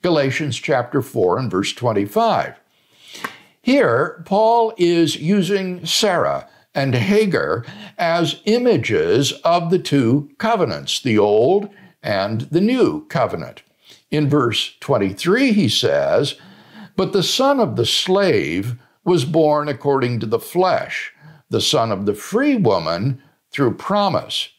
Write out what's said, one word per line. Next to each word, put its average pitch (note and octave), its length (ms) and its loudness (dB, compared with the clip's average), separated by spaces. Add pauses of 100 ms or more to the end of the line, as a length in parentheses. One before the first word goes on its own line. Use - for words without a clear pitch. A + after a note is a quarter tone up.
Galatians D3 560 0
chapter B2+ 460 -2
four F#2+ 340 0
and B2+ 140 -4
verse F#2+ 220 -2
twenty-five. A#2+ 840 -2 (1000)
Here, E3 640 2
Paul A3 540 2
is E3+ 360 2
using F#3 720 -2
Sarah D3+ 640 0 (260)
and C#3 220 0
Hagar B2 680 0 (360)
as E3+ 460 0
images C3+ 840 2 (120)
of E3+ 260 0
the F#3 80 2
two C#3 640 0
covenants, C#3 600 -2
the A2 200 0
old B2+ 500 2 (320)
and A2 480 -4
the E3 120 2
new G3+ 480 0
covenant. F2+ 520 -4 (480)
In D3+ 180 0
verse C3 520 0
twenty-three, D#3 760 0
he F3+ 160 2
says, D2+ 640 0 (640)
"But F#3+ 180 -2
the G3 80 2
son C4+ 380 0
of D3 160 0
the A#2 100 0
slave A#2 920 0 (280)
was F3 200 2
born D3+ 440 2
according C3+ 540 -2
to - 40 -6
the A2 140 -2
flesh, - 720 -2 (400)
the A2 100 0
son A#2 300 0
of G2 160 -2
the G#2 80 -2
free C4+ 400 0
woman G2+ 680 0 (300)
through B2+ 240 -2
promise." - 840 -4